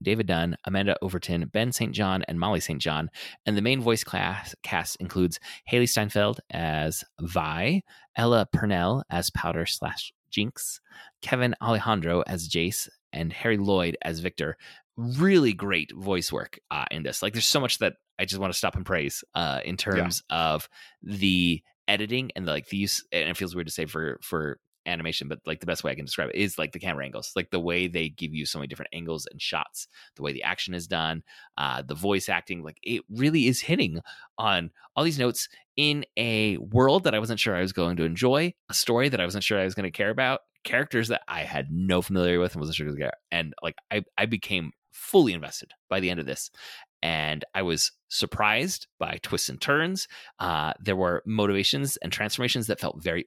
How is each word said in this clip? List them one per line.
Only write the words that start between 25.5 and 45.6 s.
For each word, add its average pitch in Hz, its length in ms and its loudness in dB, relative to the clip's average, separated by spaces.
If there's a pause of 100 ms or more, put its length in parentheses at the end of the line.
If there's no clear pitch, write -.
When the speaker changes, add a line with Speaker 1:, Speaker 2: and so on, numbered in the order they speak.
Speaker 1:
the - 40 -10
best 85 200 -2
way 71 80 -2
I - 20 -12
can 76 80 -10
describe 71 280 -4
it - 40 -6
is, 98 220 0
like, 76 160 -4
the 87 60 -10
camera 82 260 -4
angles, 58 280 -10
like, 90 160 -4
the 90 120 0
way 87 260 0
they 82 220 -2
give 78 240 -8
you 76 120 -4
so 76 140 -6
many 71 80 -8
different 76 260 -12
angles 82 380 -6
and 73 100 -14
shots, - 460 -6 (300)
the - 40 -12
way 73 120 -2
the 65 100 -10
action 90 300 -4
is 87 120 -6
done, 82 380 -2 (320)
uh, 67 260 -2
the 67 140 -8
voice 95 320 0
acting, 87 340 -4
like, 78 220 -14
it 117 260 -4
really 131 380 4
is 127 140 4
hitting 87 400 0 (360)
on 95 320 2 (280)
all 143 80 4
these 156 140 0
notes 123 280 0 (300)
in 147 260 2 (140)
a 110 400 2
world 131 480 6
that 127 100 2
I 107 40 2
wasn't 113 200 -2
sure 104 160 2
I 90 60 2
was 92 100 0
going 87 240 0
to 82 80 2
enjoy, 123 500 2 (140)
a - 60 -10
story 120 340 2
that 123 140 0
I 90 40 0
wasn't 95 200 -2
sure 101 160 2
I - 20 2
was 92 120 -2
gonna 95 160 -2
care 101 180 0
about, 127 320 0 (240)
characters 120 420 2
that 117 180 0
I - 180 -6
had 71 280 -6
no 90 300 2
familiarity 87 380 4
with 90 120 2
and 87 80 -8
wasn't 78 160 -4
sure 73 100 -2
I 73 40 -4
was 73 80 -4
gonna 71 140 -2
care. - 60 -8 (140)
And, 82 220 -2 (100)
like, 80 120 -6 (140)
I, 104 140 0 (140)
I 104 80 2
became 95 480 -2 (180)
fully 156 400 6
invested - 400 -8 (160)